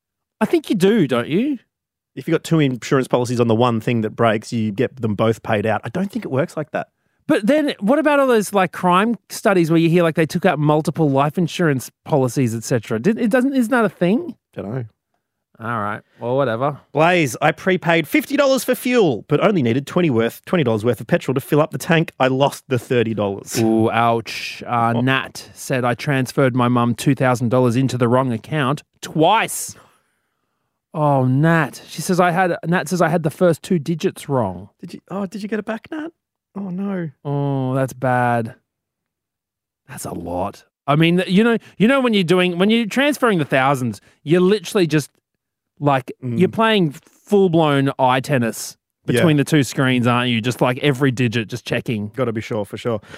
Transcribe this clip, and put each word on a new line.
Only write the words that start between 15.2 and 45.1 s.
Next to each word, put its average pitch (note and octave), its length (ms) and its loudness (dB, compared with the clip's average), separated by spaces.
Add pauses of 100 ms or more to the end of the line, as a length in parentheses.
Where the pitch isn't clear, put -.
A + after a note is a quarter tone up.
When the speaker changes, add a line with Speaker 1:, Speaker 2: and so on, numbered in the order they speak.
Speaker 1:
All A2+ 200 -6
right. G#2 220 -6 (180)
Well, A#2+ 160 -4
whatever. C3 440 -2 (140)
Speaker 2:
Blaze, D#3+ 460 2
I - 120 2
prepaid E3+ 560 0
fifty C#4 280 -2
dollars C4+ 280 2
for B3+ 100 0
fuel, G#3 540 2
but D3 120 0
only F3+ 220 2
needed A#2+ 240 0
twenty F3+ 240 0
worth, A2+ 360 0
twenty F3 180 0
dollars A2+ 200 0
worth A#2 160 0
of A#2 60 -12
petrol D3+ 300 0
to C#3 40 0
fill D3 220 0
up D#3+ 80 0
the - 80 -8
tank. D#3+ 420 0
I C3 80 4
lost C3 420 0
the B2+ 100 0
thirty A2+ 340 0
dollars. G2+ 480 -4
Speaker 1:
Ooh, A2+ 300 2
ouch. A#2 720 -2
Uh, A#2 300 0
Speaker 2:
Oh. B2+ 60 0
Speaker 1:
Nat C3 520 -2
said, B2+ 320 -4
"I A#2+ 80 0
transferred C3 640 0
my B2+ 140 2
mum A#2+ 260 2
two - 180 0
thousand B2+ 360 0
dollars B2 260 2
into B2+ 240 0
the B2 80 2
wrong B2+ 260 2
account C#3 480 -4 (200)
twice." F#3 720 0 (1200)
Oh, C#3+ 320 2
Nat. D3 640 2
She - 140 -14
says, F3 180 -2
"I F3+ 120 4
had," F3 340 0
Nat E3+ 240 0
says, F3+ 120 0
"I E3+ 80 4
had E3+ 120 0
the D3+ 100 -2
first E3+ 300 2
two - 160 0
digits D#3+ 500 -4
wrong." G2 420 -2 (100)
Speaker 2:
Did - 160 -16
you, - 140 -18
oh, G3 180 -6
did G3 160 -12
you G#3+ 60 -10
get G#3+ 100 -4
it G#3+ 60 -10
back, A3 260 -10
Nat? D4+ 200 -10 (440)
Oh, G3 140 -10
no. F#3 400 -6 (140)
Speaker 1:
Oh, C#3 520 -4
that's C3+ 180 -2
bad. A#2+ 600 0 (1300)
That's - 180 -14
a F2+ 80 -10
lot. F2+ 520 -8 (220)
I C#3+ 80 2
mean, E3+ 320 4
you F#3+ 160 4
know, A#3 140 2 (200)
you G3+ 100 2
know C4+ 140 2
when B3 140 0
you're G3 80 2
doing, F3+ 340 2
when F#3+ 140 2
you're A#3 160 2
transferring B3 520 0
the C#3+ 60 0
thousands, C3 560 0 (220)
you're E3+ 180 2
literally F#3+ 440 0
just, D3+ 240 -2 (720)